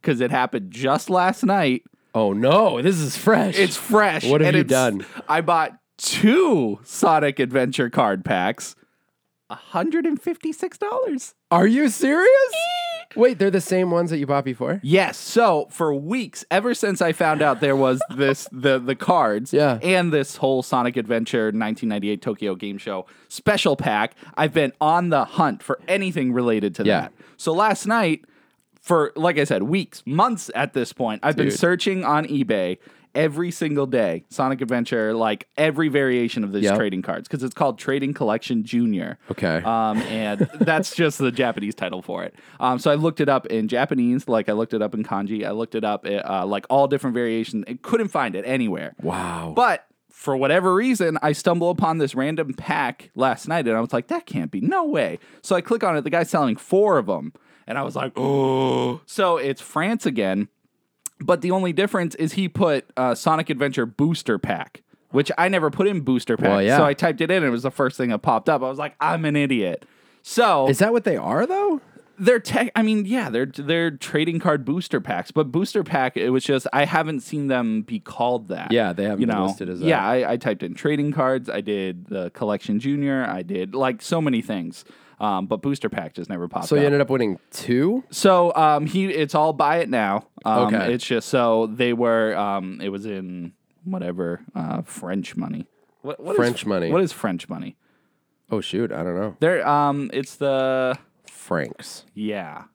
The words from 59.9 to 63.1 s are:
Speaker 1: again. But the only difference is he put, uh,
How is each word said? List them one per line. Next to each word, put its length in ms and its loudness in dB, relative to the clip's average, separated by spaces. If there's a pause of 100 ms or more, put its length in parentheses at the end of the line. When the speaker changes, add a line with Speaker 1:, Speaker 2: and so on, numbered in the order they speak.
Speaker 1:
again. 420 0 (760)
But 200 2
the 100 -2
only 220 0
difference 420 -2
is 180 -4
he 140 -2
put, 380 0 (100)
uh, 180 2